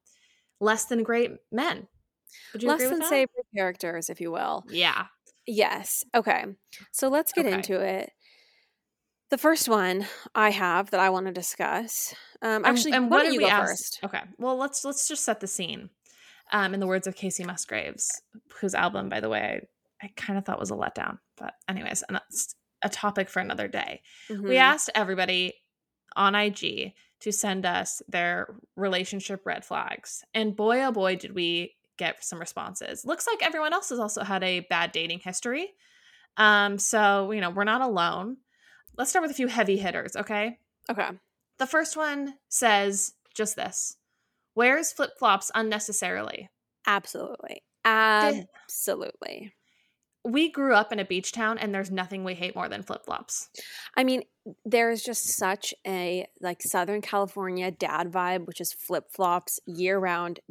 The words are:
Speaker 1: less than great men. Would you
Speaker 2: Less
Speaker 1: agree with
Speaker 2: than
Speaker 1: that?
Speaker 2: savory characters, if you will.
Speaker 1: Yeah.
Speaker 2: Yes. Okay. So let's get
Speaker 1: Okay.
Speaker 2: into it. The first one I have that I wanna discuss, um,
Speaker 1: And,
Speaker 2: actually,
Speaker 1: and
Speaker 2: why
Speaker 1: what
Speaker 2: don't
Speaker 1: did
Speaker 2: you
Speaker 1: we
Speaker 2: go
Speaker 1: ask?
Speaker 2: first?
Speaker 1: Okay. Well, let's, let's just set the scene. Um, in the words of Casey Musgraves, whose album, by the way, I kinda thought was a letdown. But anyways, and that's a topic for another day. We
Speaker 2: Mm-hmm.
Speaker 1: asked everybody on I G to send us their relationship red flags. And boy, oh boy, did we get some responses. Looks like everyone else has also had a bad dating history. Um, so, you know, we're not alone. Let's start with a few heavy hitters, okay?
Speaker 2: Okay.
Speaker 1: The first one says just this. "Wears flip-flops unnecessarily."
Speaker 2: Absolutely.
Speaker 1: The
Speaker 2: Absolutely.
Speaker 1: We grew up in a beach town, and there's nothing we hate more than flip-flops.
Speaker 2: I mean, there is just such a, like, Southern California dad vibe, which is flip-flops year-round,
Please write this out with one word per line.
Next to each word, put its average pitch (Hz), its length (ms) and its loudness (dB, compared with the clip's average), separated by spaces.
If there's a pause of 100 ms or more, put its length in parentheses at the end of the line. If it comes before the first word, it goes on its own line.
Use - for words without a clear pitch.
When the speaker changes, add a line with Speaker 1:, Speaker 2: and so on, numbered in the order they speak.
(600)
Speaker 1:
less 214 260 2
than 233 180 0
great 233 280 2 (200)
men. 254 360 -2 (680)
Would 208 100 -8
you 247 60 2
Speaker 2:
Less 302 80 4
Speaker 1:
agree 254 100 2
with 262 60 2
Speaker 2:
than 339 60 0
Speaker 1:
that? 320 100 -2
Speaker 2:
savory 269 340 2 (120)
characters, 180 540 -2
if 180 120 -10
you 170 100 -4
will. - 380 -2
Speaker 1:
Yeah. 170 360 2 (440)
Speaker 2:
Yes. 208 540 0 (100)
Okay. 226 300 4 (480)
So - 160 0
let's 294 240 2
get 330 140 2
Speaker 1:
Okay. 202 100 2
Speaker 2:
into 190 240 0
it. 196 320 -2 (1160)
The 277 80 0
first 311 320 4
one 196 360 4 (300)
I 214 160 8
have 196 400 2
that 190 80 4
I 190 100 6
wanna 190 220 0
discuss, - 800 -4 (280)
um, 220 240 0
Speaker 1:
And, - 0 -
Speaker 2:
actually, 247 280 4
Speaker 1:
and 247 160 4
Speaker 2:
why 320 80 8
Speaker 1:
what 294 60 8
Speaker 2:
don't 320 80 4
Speaker 1:
did - 40 2
Speaker 2:
you 233 100 2
Speaker 1:
we - 0 -
Speaker 2:
go 190 60 6
Speaker 1:
ask? 208 180 4
Speaker 2:
first? - 340 -6
Speaker 1:
Okay. 196 180 -6 (160)
Well, 254 200 -2
let's, 269 260 -4
let's 277 240 -2
just 294 160 -4
set 220 160 -2
the 196 80 -8
scene. 165 420 -8 (640)
Um, 196 220 0
in 196 60 -2
the 196 80 0
words 190 200 0
of 190 80 -6
Casey 185 280 -6
Musgraves, 160 640 -6 (500)
whose 190 140 -2
album, 196 360 0
by - 100 -4
the - 100 -4
way, - 380 -2 (340)
I 196 140 -14
kinda 196 260 -4
thought - 180 -6
was - 120 -4
a 107 40 -4
letdown. - 440 -6 (180)
But - 160 -12 (140)
anyways, - 400 -6
and 190 80 -6
that's - 400 -8 (260)
a 208 80 0
topic 202 400 -2
for - 100 -4
another 196 280 -4
day. - 340 -6 (280)
We 220 60 -6
Speaker 2:
Mm-hmm. 202 180 -2
Speaker 1:
asked 269 420 6
everybody 185 580 0 (640)
on 196 200 6
I 208 140 4
G - 460 -6 (260)
to 214 100 -2
send 190 340 -2
us 185 420 -2
their 175 460 -2 (220)
relationship 190 720 -4
red 180 200 -6
flags. - 580 -8 (100)
And 220 220 0
boy, 226 280 4
oh 269 80 2
boy, 190 240 2
did - 180 -12
we 170 420 -2 (220)
get - 260 -4
some 170 160 -8
responses. - 640 -10
Looks 330 200 -4
like 453 180 0
everyone 311 300 0
else 370 160 -2
has 247 80 -4
also 208 260 -4
had 196 200 -2
a 180 160 0 (100)
bad 170 220 0
dating 165 280 -4
history. 247 540 -6 (640)
Um, 208 400 6
so, 202 540 4
you 214 100 -2
know, 175 80 0
we're 190 140 -2
not 220 180 2
alone. 190 560 0 (580)
Let's 262 140 4
start 359 140 2
with 311 80 -2
a - 20 -8
few 262 140 0
heavy 214 300 4
hitters, 190 380 -4
okay? 214 440 -4 (320)
Speaker 2:
Okay. 202 180 0 (480)
Speaker 1:
The 254 80 0
first 311 320 0
one 285 380 -2 (140)
says 202 680 2 (180)
just 208 220 -2
this. - 420 -6 (560)
"Wears 254 380 4
flip-flops 220 640 2
unnecessarily." 208 960 -2 (340)
Speaker 2:
Absolutely. - 800 -2 (200)
Speaker 1:
The 214 640 6 (220)
Speaker 2:
Absolutely. - 840 -6 (720)
Speaker 1:
We 294 280 2
grew 277 220 2
up 214 180 4
in 214 80 -2
a 190 60 -2
beach 185 260 -4
town, 226 260 -2
and 208 160 -4
there's 196 160 -4
nothing 185 360 -4
we 185 80 -4
hate 180 200 -6
more 180 140 -4
than 202 160 -8
flip-flops. - 640 -8 (460)
Speaker 2:
I 254 80 6
mean, 262 200 2 (420)
there 233 240 4
is 226 120 -2
just - 240 -4
such - 480 -2 (120)
a, 180 420 -4 (140)
like, 175 200 -6
Southern 202 400 -2
California 190 680 -2
dad 170 400 -2
vibe, 180 340 0
which 175 140 -14
is 175 140 -6
flip-flops - 920 -2
year-round, 175 840 0